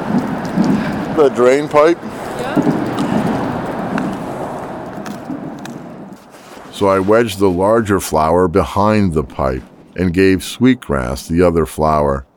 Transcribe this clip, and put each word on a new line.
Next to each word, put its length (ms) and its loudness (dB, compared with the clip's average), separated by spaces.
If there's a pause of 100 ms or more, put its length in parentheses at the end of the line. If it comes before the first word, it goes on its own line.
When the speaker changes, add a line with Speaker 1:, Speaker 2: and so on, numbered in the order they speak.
(1160)
Speaker 1:
The 140 4
drain 380 4
pipe? 300 4 (400)
Speaker 2:
Yeah. 240 -2 (4000)
Speaker 1:
So 160 0
I 120 4
wedged 400 2
the 100 4
larger 500 2
flower 480 2
behind 680 2
the 100 0
pipe 400 -4 (320)
and 180 0
gave 300 4
Sweetgrass 840 0
the 140 2
other 240 4
flower. 720 0